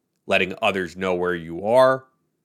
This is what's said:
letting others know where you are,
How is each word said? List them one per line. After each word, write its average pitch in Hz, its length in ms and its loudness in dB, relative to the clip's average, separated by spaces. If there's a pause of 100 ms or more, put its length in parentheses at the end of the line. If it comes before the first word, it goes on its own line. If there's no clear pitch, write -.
(260)
letting 95 360 0
others 92 340 -2
know 95 180 -2
where 90 200 -2
you 85 320 -8
are, 131 400 4 (380)